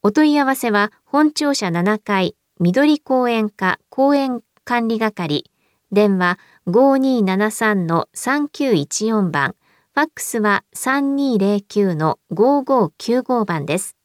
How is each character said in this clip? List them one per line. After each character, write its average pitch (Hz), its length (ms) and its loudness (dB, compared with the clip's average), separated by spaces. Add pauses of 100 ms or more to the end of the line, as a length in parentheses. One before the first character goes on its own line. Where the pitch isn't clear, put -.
お 214 100 2
問 302 200 4
い 294 60 2
合 277 60 2
わ 269 100 0
せ 240 160 -4
は、 208 220 0 (120)
本 302 280 2
庁 285 220 -2
舎 185 180 -4
七 190 260 0
階、 190 380 -2 (240)
緑 277 400 2
公 254 280 0
園 220 220 -2
課 - 380 -4
公 277 260 2
園 262 280 -2 (220)
管 240 220 -2
理 220 140 -2
係、 175 500 -4 (400)
電 202 280 2
話 180 200 0 (280)
五 269 300 4
二 262 280 0
七 196 260 0
三 208 380 -2
の 165 260 0
三 285 340 -2
九 269 260 -2
一 160 340 -2
四 202 240 0
番、 139 240 -2 (380)
フ 285 80 0
ァ - 20 2
ッ 320 100 -6
ク - 80 -14
ス - 160 -6
は 208 340 0
三 277 440 -2
二 269 220 0
零 202 240 0
九 196 340 -2
の 156 240 -2 (100)
五 262 320 2
五 254 340 0
九 247 260 -2
五 240 220 -2
番 160 220 -4
で 156 120 -2
す。 - 260 -10